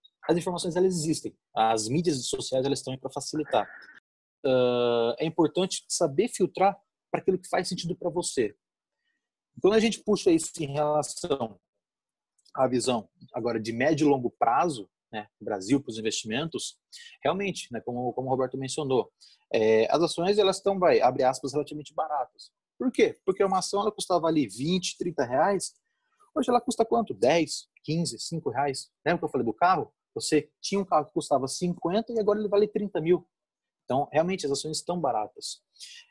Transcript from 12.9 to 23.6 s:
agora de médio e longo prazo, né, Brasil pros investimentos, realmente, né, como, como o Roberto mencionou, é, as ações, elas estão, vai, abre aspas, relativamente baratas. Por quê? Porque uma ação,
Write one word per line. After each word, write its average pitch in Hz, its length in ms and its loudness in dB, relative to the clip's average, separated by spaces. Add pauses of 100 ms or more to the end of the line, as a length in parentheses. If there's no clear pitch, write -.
agora 113 260 -4
de 113 140 -6
médio 143 320 2
e 143 40 6
longo 127 200 2
prazo, 131 580 0 (240)
né, 107 160 -10 (140)
Brasil 107 400 -2
pros 113 160 -10
investimentos, 113 800 -6 (460)
realmente, 185 480 -2
né, 113 100 -8
como, 123 320 -4
como 131 140 -6
o - 20 -2
Roberto 131 280 -2
mencionou, 131 540 -2 (400)
é, 110 400 4
as 147 120 4
ações, 175 340 0
elas 190 200 4
estão, 196 200 0
vai, 170 240 4
abre 131 220 2
aspas, 131 280 0
relativamente 147 440 -6
baratas. 151 560 -6 (260)
Por 247 140 -2
quê? - 340 2
Porque 190 180 2
uma 190 140 2
ação, 196 240 -2